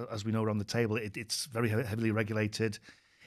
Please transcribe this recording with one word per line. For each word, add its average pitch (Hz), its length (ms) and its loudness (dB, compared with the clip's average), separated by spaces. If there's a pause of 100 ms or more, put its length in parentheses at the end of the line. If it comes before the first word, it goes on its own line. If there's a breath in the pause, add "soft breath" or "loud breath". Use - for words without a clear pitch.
(100)
as 107 140 -4
we 110 80 0
know 110 100 2
around 107 140 2
the 101 80 -2
table, 113 320 0
it, 107 220 -6
it's - 260 -4
very 117 240 0
he-, 104 60 2
heavily 113 380 0
regulated. 107 680 0 (480 soft breath)